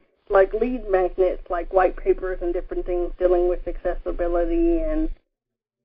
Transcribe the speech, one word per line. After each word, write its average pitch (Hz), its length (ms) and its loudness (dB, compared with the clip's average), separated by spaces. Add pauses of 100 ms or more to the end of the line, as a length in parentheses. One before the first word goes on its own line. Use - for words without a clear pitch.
(320)
like, 196 220 6
lead 233 340 -2
magnets, 185 640 0
like 175 220 -6
white 185 240 4
papers 185 460 -2
and 175 100 -2
different 175 340 -6
things 175 320 -2
dealing 180 300 4
with 175 200 -2
accessibility 175 1120 0
and - 300 -2 (760)